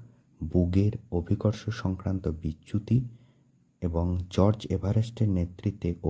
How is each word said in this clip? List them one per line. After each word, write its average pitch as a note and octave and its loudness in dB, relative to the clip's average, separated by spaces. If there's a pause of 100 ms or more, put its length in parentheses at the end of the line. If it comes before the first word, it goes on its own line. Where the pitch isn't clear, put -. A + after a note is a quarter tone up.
(520)
বুগের F#2 4 (180)
অভিকর্ষ G2+ 0 (200)
সংক্রান্ত F#2+ -2 (180)
বিচ্যুতি G#2 -2 (840)
এবং E2+ 0 (240)
জর্জ G#2 4 (100)
এভারেস্টের G#2 0
নেতৃত্বে F2+ -2 (200)